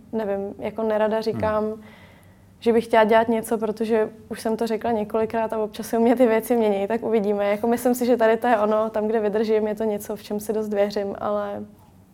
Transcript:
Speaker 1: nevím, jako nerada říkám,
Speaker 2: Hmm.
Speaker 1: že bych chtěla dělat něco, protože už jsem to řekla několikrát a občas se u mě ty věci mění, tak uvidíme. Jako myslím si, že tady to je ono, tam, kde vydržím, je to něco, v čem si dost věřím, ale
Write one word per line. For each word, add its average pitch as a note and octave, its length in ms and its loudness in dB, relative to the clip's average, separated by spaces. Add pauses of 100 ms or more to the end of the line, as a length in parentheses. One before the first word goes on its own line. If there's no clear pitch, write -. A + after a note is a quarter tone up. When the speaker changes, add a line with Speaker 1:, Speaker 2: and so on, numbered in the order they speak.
(120)
Speaker 1:
nevím, G3+ 460 -4
jako A3 240 -6
nerada G#3+ 380 0
říkám, G#3+ 440 -2
Speaker 2:
Hmm. G#3+ 180 -6 (760)
Speaker 1:
že A#3 120 2
bych A3+ 120 4
chtěla A3+ 200 4
dělat A3+ 240 4
něco, A3+ 300 -2
protože A3 520 -2 (180)
už G#3+ 120 -10
jsem A3 160 -2
to A#3 100 -4
řekla A3+ 260 -2
několikrát A3 600 -2
a A3+ 60 -4
občas G#3+ 280 -6
se A#3 120 -2
u A3+ 40 4
mě A#3 140 6
ty B3+ 100 6
věci A3+ 300 2
mění, G3+ 320 2
tak A3+ 140 -2
uvidíme. G3+ 480 0
Jako G#3+ 160 0
myslím A#3+ 280 2
si, B3 120 0
že A#3+ 100 4
tady A3+ 200 4
to A3+ 100 -4
je A#3 120 4
ono, G#3+ 320 2
tam, G#3+ 160 -2
kde A3+ 140 0
vydržím, G#3+ 460 0
je G#3+ 80 -4
to A3 100 -4
něco, G#3 320 -4
v G3+ 60 -18
čem G#3 180 -6
si G#3+ 120 -6
dost G#3+ 220 -4
věřím, G3+ 440 -2
ale G#3 460 -6 (500)